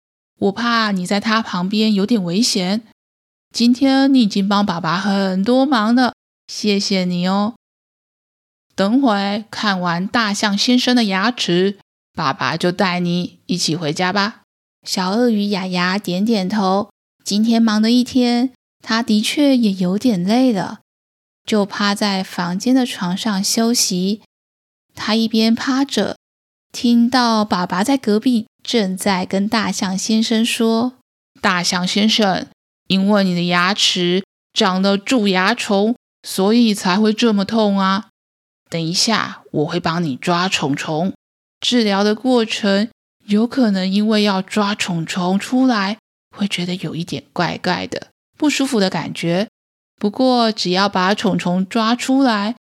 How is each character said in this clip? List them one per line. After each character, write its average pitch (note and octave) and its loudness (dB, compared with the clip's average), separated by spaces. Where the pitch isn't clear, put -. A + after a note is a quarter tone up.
我 G3+ 0
怕 A3+ -2
你 F3+ -2
在 G3+ -2
他 A3 0
旁 F#3 -4
边 G#3+ 2
有 G3 2
点 G#3 0
危 F3 0
险。 G#3 -2
今 A#3+ 4
天 C4+ 4
你 B3+ 6
已 G#3+ 4
经 G3 -2
帮 G3+ 2
爸 E3+ -4
爸 E3+ -2
很 G3 0
多 B3+ 4
忙 A#3 2
了， B3 2
谢 G3+ -2
谢 F#3+ -2
你 F3+ -2
哦。 G3+ -2
等 G#3+ 2
会 G3+ 0
看 F#3+ -2
完 F3 -2
大 A3 -2
象 G3+ -2
先 B3 2
生 B3 2
的 A#3+ 4
牙 G3 0
齿， F#3+ 0
爸 D3 -2
爸 C3+ -4
就 F3 0
带 F3+ -2
你 F3 -4
一 F3 -2
起 E3+ -2
回 D#3+ -4
家 F3+ -2
吧。” G3+ -4
小 F#3 -4
鳄 A#3+ 2
鱼 G#3 0
雅 F#3+ -4
雅 F3+ -2
点 F#3 -2
点 G#3+ 0
头， G3+ 0
今 G#3 0
天 A3+ 4
忙 G#3+ 2
了 A3 2
一 B3 4
天， B3 0
她 A3+ -2
的 G#3+ 2
确 C#4 2
也 A3+ 2
有 F#3 0
点 G#3+ 2
累 A#3+ 2
了， G#3 -4
就 G#3 2
趴 G3+ -2
在 G3 -2
房 F3+ -6
间 B3+ 2
的 B3+ 2
床 F3+ -4
上 G3 -2
休 A3+ 0
息。 G3 -2
她 - -4
一 A3+ 0
边 A3 2
趴 C4+ -2
着， - -4
听 A#3+ 2
到 A#3 2
爸 F3+ -2
爸 F3+ -4
在 C#4 2
隔 G#3+ 0
壁 A3+ 0
正 F#3+ -2
在 F#3 -2
跟 G3 -2
大 G#3 -2
象 F#3+ -4
先 A3 0
生 A3+ 0
说 A3+ 0
：“大 F3+ 0
象 F3+ -2
先 G3+ 2
生， G#3 0
因 F#3+ 2
为 G#3 4
你 F#3 0
的 E3+ 0
牙 F3 2
齿 F3+ 0
长 F#3+ 0
了 G3 2
蛀 G#3 0
牙 F#3 2
虫， G#3+ 0
所 G3 0
以 A#3 4
才 F#3+ 0
会 G#3+ 4
这 A3 2
么 G3 0
痛 G#3 0
啊。 F#3+ 0
等 E3 -6
一 E3 -4
下， - -2
我 D3+ 0
会 E3+ -4
帮 F3 -2
你 C3+ -4
抓 F3 -2
虫 D3 -2
虫。 D#3+ -4
治 A#3+ 2
疗 G3+ 2
的 G#3+ 2
过 B3 2
程 G#3 0
有 G#3 2
可 A#3 2
能 F#3+ -2
因 G#3 0
为 G#3+ 2
要 F#3+ 0
抓 G3+ -2
虫 E3 -4
虫 F#3 -2
出 B3+ 0
来， G#3+ -2
会 G3+ -2
觉 F3+ -6
得 F3+ -4
有 D#3+ -8
一 E3 -6
点 D3+ -8
怪 E3 -2
怪 F3 -4
的， - -10
不 D4+ 0
舒 C4+ 0
服 A#3 0
的 F#3+ 2
感 D#3 -6
觉。 F3 -2
不 G#3 -2
过 A#3+ 2
只 F3+ -4
要 G3 2
把 F#3+ 0
虫 F#3 0
虫 F3+ -2
抓 A3+ -2
出 C4 0
来， A3 0